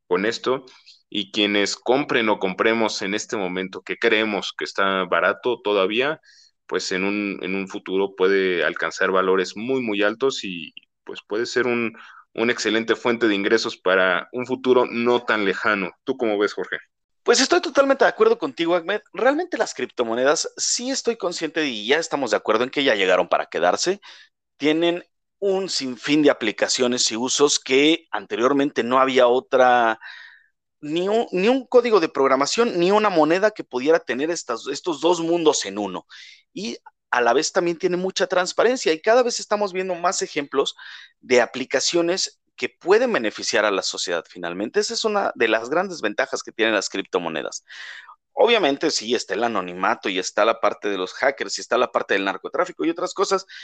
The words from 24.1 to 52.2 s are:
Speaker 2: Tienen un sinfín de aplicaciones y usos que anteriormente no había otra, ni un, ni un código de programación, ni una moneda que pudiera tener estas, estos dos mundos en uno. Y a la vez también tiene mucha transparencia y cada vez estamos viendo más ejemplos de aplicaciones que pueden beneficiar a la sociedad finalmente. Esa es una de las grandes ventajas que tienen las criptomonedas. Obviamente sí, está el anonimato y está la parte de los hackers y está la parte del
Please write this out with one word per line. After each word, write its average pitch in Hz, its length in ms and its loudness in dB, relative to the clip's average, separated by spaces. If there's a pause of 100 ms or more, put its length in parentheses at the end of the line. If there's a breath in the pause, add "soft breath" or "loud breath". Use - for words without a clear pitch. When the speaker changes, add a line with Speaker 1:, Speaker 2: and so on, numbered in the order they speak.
Speaker 2:
Tienen 165 480 0 (360)
un 196 280 -2
sinfín 139 560 -2
de 143 60 6
aplicaciones 123 840 0
y 110 60 -4
usos 135 420 0
que 147 520 2
anteriormente 127 720 0
no 123 180 2
había 131 280 4
otra, 123 720 4 (800 loud breath)
ni 165 300 -4
un, 226 240 0
ni 185 160 2
un 262 180 2
código 233 320 6
de 160 80 0
programación, 139 720 2
ni 175 120 4
una 214 180 4
moneda 180 420 4
que 160 140 -12
pudiera 147 340 2
tener 143 320 -4
estas, 117 360 -6
estos 139 340 -6
dos 170 180 4
mundos 165 460 2
en 98 140 -8
uno. 95 280 -6 (460 loud breath)
Y 214 240 -8 (340)
a 123 80 2
la 117 140 4
vez 151 180 0
también 175 260 0
tiene 175 200 -2
mucha 185 300 -2
transparencia 185 640 0
y 160 80 -6
cada 233 200 4
vez 226 200 -2
estamos 208 320 -2
viendo 185 220 -4
más 175 260 -2
ejemplos 139 560 -2 (420 loud breath)
de 123 220 4
aplicaciones 170 1000 -2 (160)
que - 140 -4
pueden 220 440 2
beneficiar 107 520 0
a 107 40 4
la 95 140 0
sociedad 87 440 -4
finalmente. 92 520 -6
Esa 220 160 -2
es - 100 -4
una 208 300 -2
de 117 120 0
las 113 220 0
grandes 175 320 -4
ventajas 117 400 -4
que 110 100 -14
tienen 113 220 0
las 98 160 0
criptomonedas. 82 720 -6 (760 loud breath)
Obviamente 175 520 2
sí, 113 240 -2
está 101 180 -4
el 101 100 -2
anonimato 98 680 -2
y 92 100 -4
está 104 260 0
la 113 140 0
parte 104 300 -2
de 98 80 -4
los 92 160 -6
hackers 127 440 -4
y 98 40 -10
está 120 140 -2
la 120 160 2
parte - 220 0
del 98 120 0